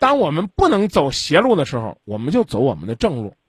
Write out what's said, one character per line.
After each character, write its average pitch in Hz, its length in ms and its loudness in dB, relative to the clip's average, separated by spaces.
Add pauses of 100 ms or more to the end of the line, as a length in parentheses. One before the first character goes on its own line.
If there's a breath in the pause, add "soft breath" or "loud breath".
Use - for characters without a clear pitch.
当 277 180 4
我 165 120 0
们 170 160 -2
不 370 200 0
能 208 220 2
走 143 220 2
邪 - 280 0
路 240 160 4
的 151 80 0
时 127 140 -6
候， 110 260 -8
我 104 140 -8
们 127 160 -4
就 240 100 2
走 - 160 -4
我 123 160 0
们 76 100 -12
的 113 100 -6
正 135 280 -2
路。 98 120 -12 (140)